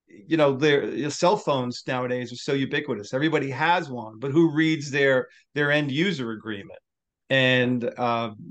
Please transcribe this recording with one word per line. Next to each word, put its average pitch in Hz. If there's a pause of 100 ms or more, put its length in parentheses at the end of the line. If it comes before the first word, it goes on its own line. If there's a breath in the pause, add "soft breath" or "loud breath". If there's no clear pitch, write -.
you 104
know, 143
their, 143
your 147
cell 175
phones 127
nowadays 123
are 120
so -
ubiquitous. 135
Everybody 139
has 160
one, 110
but 135
who 165
reads 151
their, 135 (260 soft breath)
their 147
end 143
user 143
agreement? 104 (500)
And, 127 (120)
uh, 117 (180)